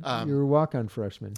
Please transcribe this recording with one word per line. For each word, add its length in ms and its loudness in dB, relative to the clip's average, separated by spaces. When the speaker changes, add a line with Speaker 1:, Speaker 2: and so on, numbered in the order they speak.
Speaker 1:
um, 240 -2
Speaker 2:
You 80 0
were 60 4
a 60 2
walk-on 420 2
freshman. 480 -8